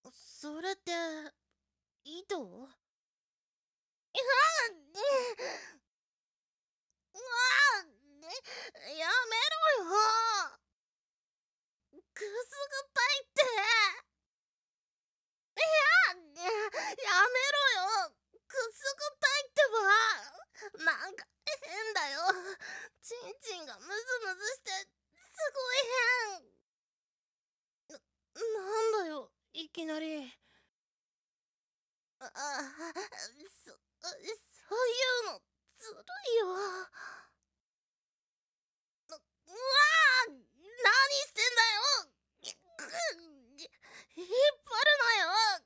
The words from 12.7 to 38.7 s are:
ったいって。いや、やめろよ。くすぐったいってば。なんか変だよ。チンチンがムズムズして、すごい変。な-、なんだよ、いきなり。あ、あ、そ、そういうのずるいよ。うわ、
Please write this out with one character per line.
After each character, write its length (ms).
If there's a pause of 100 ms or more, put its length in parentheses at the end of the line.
っ 160
た 80
い 40 (180)
っ 100
て。 80 (2250)
い 20
や、 60 (800)
や 60 (800)
め 120 (100)
ろ 80 (480)
よ。 80 (340)
く 60 (180)
す 220
ぐ 120
っ 40 (100)
た 80 (120)
い 80
っ 60
て 80 (1200)
ば。 20
な 240
ん 60
か 100 (380)
変 300
だ 160
よ。 100 (840)
チ 140
ン 260
チ 180
ン 60
が 140
ム 20
ズ 60 (320)
ム 160
ズ 180
し 80
て、 80 (640)
す 200
ご 200
い 40 (2000)
変。 0
な-、 80 (640)
な 200 (200)
ん 40
だ 40
よ、 220 (220)
い 160
き 160
な 140
り。 320 (1900)
あ、 60
あ、 40 (1400)
そ、 80
そ 40 (300)
う 40 (100)
い 80 (1000)
う 60
の 80 (360)
ず 160
る 120 (280)
い 40
よ。 100
う 80
わ、 340 (3500)